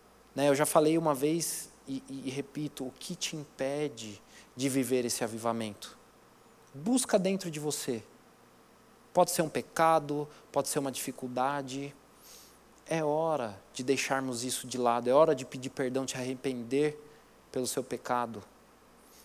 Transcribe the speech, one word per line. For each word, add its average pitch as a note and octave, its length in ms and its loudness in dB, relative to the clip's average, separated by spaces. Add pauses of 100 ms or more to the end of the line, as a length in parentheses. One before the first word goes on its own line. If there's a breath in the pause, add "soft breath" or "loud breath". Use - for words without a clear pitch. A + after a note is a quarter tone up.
(360)
Né, C#3+ 140 4
eu C#3 60 6
já D3+ 100 2
falei D#3+ 320 4
uma D#3+ 160 2
vez D3+ 560 -2 (180)
e, C3+ 220 -6
e, C3+ 180 -8
e - 40 -4
repito: C#3 560 -8
o B2 40 -10
que - 240 -12
te - 200 -6
impede C3+ 840 -6 (360 loud breath)
de C3 120 -2
viver B2+ 380 2
esse A#2+ 180 -2
avivamento? A2+ 720 -4 (800)
Busca G#3 460 2
dentro F#3+ 320 0
de D3+ 80 -8
você. C#3 420 -4 (1120)
Pode F3 180 6
ser - 120 2
um D3+ 60 0
pecado, D3 800 2 (240 loud breath)
pode C#3+ 160 0
ser - 120 0
uma C#3 120 -2
dificuldade. C3+ 1040 -4 (880 loud breath)
É D#3+ 180 0
hora D3 540 0 (160)
de C3 100 -8
deixarmos C3 600 0
isso B2+ 240 -4
de B2 100 -6
lado, A#2+ 320 2
é B2+ 40 6
hora D#3 200 8
de D3 120 -2
pedir C3 240 -8
perdão, C3 360 -2
te C3 120 -6
arrepender C3 840 -2 (520 loud breath)
pelo B2+ 160 -2
seu B2+ 160 -2
pecado A#2+ 600 -4 (800 loud breath)